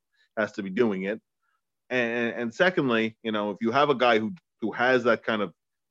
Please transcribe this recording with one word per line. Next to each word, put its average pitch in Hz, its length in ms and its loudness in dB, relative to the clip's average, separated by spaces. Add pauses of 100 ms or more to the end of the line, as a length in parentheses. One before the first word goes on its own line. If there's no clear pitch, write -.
(380)
has 107 160 -2
to 107 100 -8
be 95 60 -8
doing 98 340 0
it. 101 160 -4 (680)
And, 120 460 -2
and 117 180 -6
secondly, 127 680 0
you 113 80 -4
know, 104 200 -2
if 92 100 -10
you 113 100 0
have 143 180 4
a 139 60 2
guy 117 240 4
who, 113 140 -4 (280)
who 107 120 -2
has 123 320 2
that 113 180 2
kind 110 180 -2
of 92 100 -4 (400)